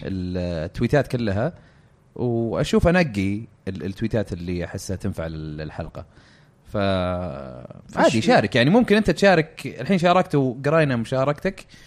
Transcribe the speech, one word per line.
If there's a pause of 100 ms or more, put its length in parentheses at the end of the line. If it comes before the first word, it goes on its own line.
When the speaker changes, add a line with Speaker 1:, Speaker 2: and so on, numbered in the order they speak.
Speaker 1:
ال-،
التويتات
كلها، (640)
وأشوف
أنقي (320)
ال-،
التويتات
اللي
أحسها
تنفع
لل-،
للحلقة. (680)
ف-،
Speaker 2:
فش-
Speaker 1:
عادي
شارك،
يعني
ممكن
أنت
تشارك.
الحين
شاركت
وقرينا
مشاركتك، (200)